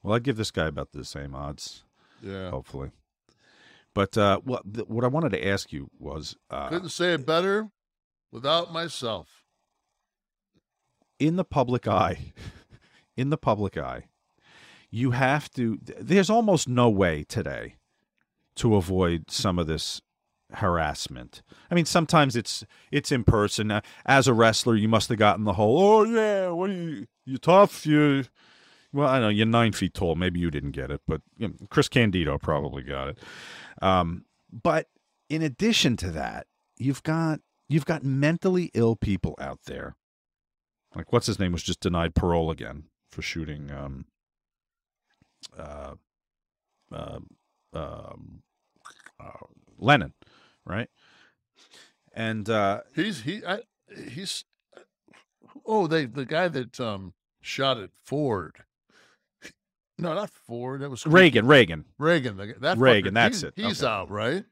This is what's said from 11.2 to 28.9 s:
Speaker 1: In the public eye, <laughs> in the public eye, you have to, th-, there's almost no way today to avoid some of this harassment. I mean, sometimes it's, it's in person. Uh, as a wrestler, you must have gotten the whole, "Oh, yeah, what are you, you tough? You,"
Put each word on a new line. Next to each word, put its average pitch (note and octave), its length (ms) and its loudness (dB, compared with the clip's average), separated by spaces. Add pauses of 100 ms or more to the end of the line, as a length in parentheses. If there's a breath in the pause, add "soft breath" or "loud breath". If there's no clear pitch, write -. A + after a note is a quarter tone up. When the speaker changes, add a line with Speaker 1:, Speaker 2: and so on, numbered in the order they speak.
Speaker 1:
In D#3+ 160 2
the F#3 80 -2
public B2 420 -2
eye, F2+ 460 -2 (400 loud breath)
<laughs> - 440 -20
in C3+ 140 -2
the D3+ 60 0
public G#2 420 -2
eye, B1+ 280 -8 (840 soft breath)
you A#2+ 220 -2
have C3+ 400 0
to, A#2 240 -2
th-, - 240 -16
there's F#3+ 300 2
almost G#3+ 380 2
no B2 220 4
way F2 380 2
today C2+ 480 -8 (800)
to A2+ 180 2
avoid F2+ 560 0
some F2+ 300 -2
of D#2 80 -2
this - 340 -6 (520)
harassment. D2+ 880 -4 (280 soft breath)
I F3+ 60 -2
mean, E3+ 80 4
sometimes D3+ 500 2
it's, - 300 -6 (260 soft breath)
it's D3 220 -2
in B2 100 0
person. G#2+ 480 2
Uh, G#2 100 0 (260 loud breath)
as C3 200 6
a B2+ 80 6
wrestler, A2+ 400 6
you A2 140 2
must A2+ 200 2
have A#2 100 -2
gotten G#2 260 4
the G#2 100 0
whole, A2 260 4
"Oh, G#3 240 6
yeah, G#3+ 440 0
what F3+ 220 -4
are G3 40 -6
you, E3 320 -8 (180)
you C3 140 -8
tough? F#3+ 480 4
You," D3 380 4 (680 soft breath)